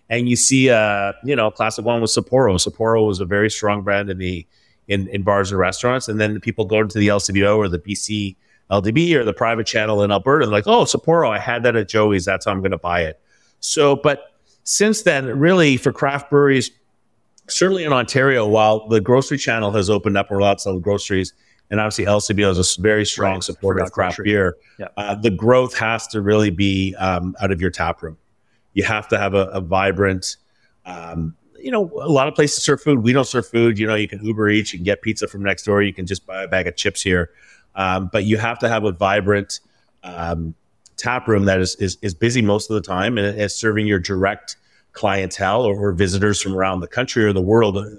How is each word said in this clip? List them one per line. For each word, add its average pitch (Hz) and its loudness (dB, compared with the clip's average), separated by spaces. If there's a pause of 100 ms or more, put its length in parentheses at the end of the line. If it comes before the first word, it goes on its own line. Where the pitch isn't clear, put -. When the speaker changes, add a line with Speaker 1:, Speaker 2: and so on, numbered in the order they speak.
Speaker 1:
and 120 -2
you 120 2
see, 131 4
uh, 104 2 (100)
you 139 -2
know, 110 2
a 104 -2
classic 110 -4
one 117 0
was 110 0
Sapporo. 123 2
Sapporo 110 0
was 95 0
a 98 -6
very 101 0
strong 104 -2
brand 101 -2
in 92 -8
the, 90 -6 (420)
in, 98 -2
in 98 -6
bars 101 2
and 98 -2
restaurants. 123 0
And 107 -2
then 107 0
the 101 -8
people 110 -4
go 107 0
to 107 -4
the 104 4
L 101 4
C 98 -4
B 98 4
O 104 4
or 104 0
the 85 -2
B 98 -10
C 104 -6 (340)
L 101 2
D 101 0
B 165 2
or 120 0
the 107 0
private 113 -2
channel 107 0
in 101 2
Alberta, 131 2
and 107 -2
like, 104 2
"Oh, 220 4
Sapporo, 160 0
I 104 -2
had 120 -4
that 117 2
at 104 -2
Joey's. 107 2
That's 95 -2
how 104 0
I'm 95 -4
gonna 95 -2
buy 87 -2
it." 78 -8 (400)
So, 143 2
but 143 0 (440)
since 208 0
then, 139 0 (120)
really, 160 4
for 120 0
craft 139 -4
breweries, 139 4 (800)
certainly 185 0
in 151 0
Ontario, 127 2
while 107 2
the 110 4
grocery 131 2
channel 110 -2
has 101 0
opened 101 0
up, 98 -2
we're 98 -2
allowed 101 4
to 95 -6
sell 95 -4
groceries, 95 -2 (360)
and 104 0
obviously 107 -4
L 104 4
C - -2
B 101 2
O 98 4
is 87 0
a 90 2
s-, - 0
very 107 2
strong 98 -2
Speaker 2:
Right, 92 -8
Speaker 1:
supporter 95 -2
of 92 -4
Speaker 2:
forgot - -18
Speaker 1:
craft 90 -2
Speaker 2:
grocery. 104 -2
Speaker 1:
beer. 95 2 (220)
Speaker 2:
Yeah. 92 -12
Speaker 1:
Uh, 101 -6
the 110 2
growth 123 2
has 113 -2
to 107 -4
really 107 4
be, 95 0
um, 90 -2
out 98 0
of 85 -4
your 92 -2
tap - -4
room. 80 -14 (560)
You 95 -2
have 107 -4
to 107 2
have 98 0
a, 95 2
a 98 -8
vibrant, 95 0 (480)
um, 85 -10 (240)
you 262 -12
know, 208 -4 (100)
a 147 -6
lot 139 4
of 156 -6
places - 0
serve 139 0
food. 143 2
We 117 2
don't 135 2
serve 120 -2
food. 117 2
You 110 -2
know, 110 0
you 107 -2
can 101 -12
Uber 107 0
Eats, 104 2
you 87 -12
can 85 -8
get 101 0
pizza 107 -4
from 101 -12
next 98 -4
door, 104 2
you 98 -2
can 92 -10
just 92 -6
buy 95 -10
a 92 -10
bag 92 0
of 85 -6
chips - -4
here. 90 0 (440)
Um, 95 -2
but 101 0
you 107 2
have 117 -4
to 120 0
have 110 0
a 101 0
vibrant, 98 0 (440)
um, 85 -8 (440)
tap 123 -4
room 101 2
that 95 4
is, 92 -2
is, 95 -4
is 101 -4
busy 120 0
most 104 0
of 110 -2
the 104 -2
time 98 -4
and 104 -2
is 101 -4
serving 107 0
your 104 2
direct 95 -4 (340)
clientele 98 -2
or, 104 0
or 101 -2
visitors 95 0
from 95 -4
around 92 -2
the 87 -8
country 123 -2
or 101 4
the 95 0
world. 101 2 (160)